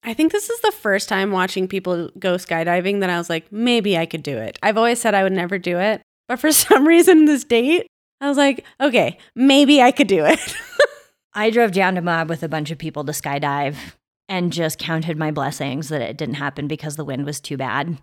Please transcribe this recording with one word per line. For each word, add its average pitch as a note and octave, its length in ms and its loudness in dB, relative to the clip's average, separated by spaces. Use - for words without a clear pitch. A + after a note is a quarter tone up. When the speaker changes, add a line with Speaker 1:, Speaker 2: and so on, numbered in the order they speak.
Speaker 1:
I E4 80 -6
think D#4 200 0
this G#4 160 -4
is A#4 100 -6
the G#4+ 140 0
first G3+ 340 -2
time G3 240 -2
watching F#3 340 -2
people F3+ 440 -4
go F#3 160 -2
skydiving F3+ 640 -2
that F#3+ 100 0
I F3 80 -2
was E3+ 120 -6
like, E3 240 -6
"Maybe G#3+ 440 0
I E3 80 0
could D#3+ 160 -10
do C3+ 160 -6
it." A2 240 -10
I've G#3 140 2
always A#3 240 2
said G#3+ 160 0
I G3 80 4
would F#3+ 80 0
never F#3 260 -2
do F3+ 220 -4
it. A3 220 -2
But B3 140 -6
for D#4 100 2
<laughs> - 0 -
some D4 340 4
reason, E4+ 380 8
this D4 220 2
date, B3 420 0
I C#4 80 -4
was C#4+ 80 0
like, C#4 300 2
"Okay, A3 360 2
maybe C4+ 480 6
I A#3+ 120 8
could - 140 2
do F3 180 2
it." D#4 140 4
<laughs> - 400 -20
Speaker 2:
I G#3+ 180 0
drove A3+ 200 2
down F#3 240 0
to F3 60 -2
Moab E3 260 -2
with E3 160 -6
a D#3+ 60 -6
bunch D3+ 200 -4
of D#3 80 -10
people D3+ 280 -10
to D3 80 -6
skydive C#3+ 640 -4
and F3+ 240 -2
just D#3+ 260 -4
counted D#3+ 380 -4
my D#3 160 -4
blessings C#3 560 -6
that D3 140 -6
it A#2+ 160 -8
didn't E3 180 -6
happen C#3+ 320 -8
because D3 300 -8
the D3+ 80 -8
wind C#3 200 -8
was C#3+ 140 -10
too - 160 -10
bad. C3+ 480 -6